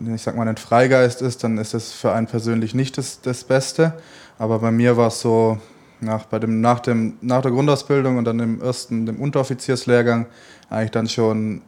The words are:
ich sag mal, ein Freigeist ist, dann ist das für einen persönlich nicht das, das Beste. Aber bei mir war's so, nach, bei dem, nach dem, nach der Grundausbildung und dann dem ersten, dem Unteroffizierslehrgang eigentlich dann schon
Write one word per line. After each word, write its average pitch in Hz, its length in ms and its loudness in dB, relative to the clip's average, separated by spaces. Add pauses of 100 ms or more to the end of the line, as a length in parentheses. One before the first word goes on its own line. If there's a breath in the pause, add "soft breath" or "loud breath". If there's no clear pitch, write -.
(140)
ich 113 80 -8
sag - 160 -6
mal, 117 100 -2
ein 110 100 -2
Freigeist 127 640 4
ist, 123 200 -4
dann 113 140 -2
ist 107 160 -4
das 113 180 -6
für - 200 -2
einen 113 160 0
persönlich 113 480 -2
nicht 131 240 -2
das, - 220 -10
das 127 220 -6
Beste. 160 500 0 (440 loud breath)
Aber 113 220 0
bei 117 100 0
mir 120 280 4
war's 117 220 2
so, 113 380 2 (420 loud breath)
nach, 110 260 -4
bei 113 120 -4
dem, 110 240 0
nach 120 180 4
dem, 113 420 -2
nach 123 200 2
der 131 80 0
Grundausbildung 135 680 2
und 117 80 0
dann 113 120 0
dem 113 240 -2
ersten, 117 460 -4
dem 110 120 -8
Unteroffizierslehrgang 120 1080 0 (420 loud breath)
eigentlich 110 220 -2
dann 113 180 -2
schon 110 580 -2